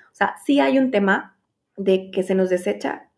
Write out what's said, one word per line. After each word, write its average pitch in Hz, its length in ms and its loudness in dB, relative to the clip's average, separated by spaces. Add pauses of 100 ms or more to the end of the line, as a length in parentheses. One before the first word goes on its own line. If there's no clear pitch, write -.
(120)
O - 20 -20
sea, - 200 -2 (100)
sí 285 160 4
hay 269 180 4
un 262 120 2
tema 202 460 0 (400)
de 190 340 0
que 190 120 -2
se 190 120 -2
nos 190 140 2
desecha, 185 680 -4